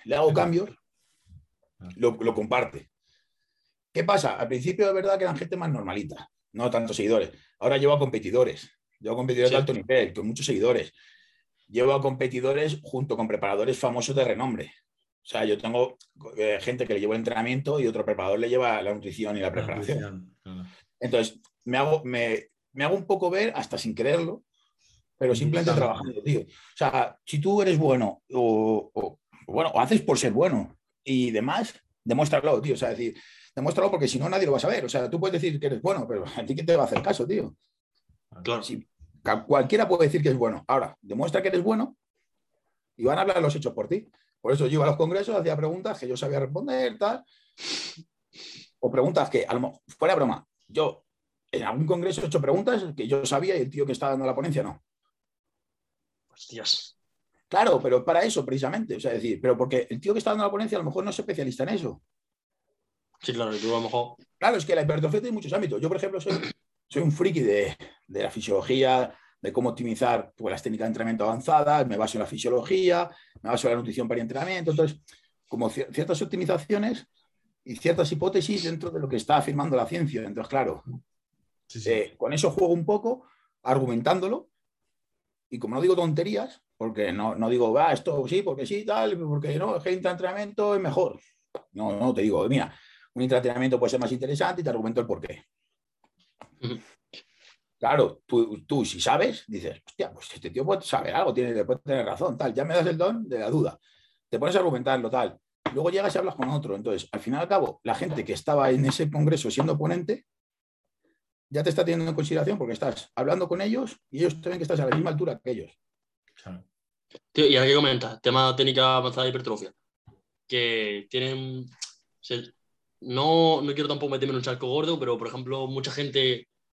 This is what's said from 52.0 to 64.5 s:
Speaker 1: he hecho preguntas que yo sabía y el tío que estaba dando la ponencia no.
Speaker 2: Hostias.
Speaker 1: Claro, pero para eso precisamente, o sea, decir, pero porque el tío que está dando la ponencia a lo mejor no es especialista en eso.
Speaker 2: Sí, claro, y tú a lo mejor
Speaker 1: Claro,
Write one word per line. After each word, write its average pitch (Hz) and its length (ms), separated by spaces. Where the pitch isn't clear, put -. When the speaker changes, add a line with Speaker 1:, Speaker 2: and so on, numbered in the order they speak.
Speaker 1:
he 170 60
hecho 156 120
preguntas 190 460
que 117 120
yo 139 180
sabía 143 320
y 131 40
el 127 100
tío 143 140
que 135 80
estaba 139 180
dando 135 160
la 127 80
ponencia 135 260
no. - 220
Speaker 2:
Hostias. - 680
Speaker 1:
Claro, 185 320
pero - 240
para 170 160
eso 208 240
precisamente, 139 500
o 107 40
sea, 123 140
decir, 110 280
pero 123 160
porque 127 320
el 123 100
tío 196 140
que 226 60
está 220 120
dando 214 140
la 202 60
ponencia 208 260
a 175 40
lo 160 40
mejor 180 180
no 208 60
es 196 100
especialista 160 440
en 170 60
eso. 165 320
Speaker 2:
Sí, 123 120
claro, 113 220
y 104 40
tú 110 140
a - 40
lo 113 40
mejor 117 340
Speaker 1:
Claro, 220 200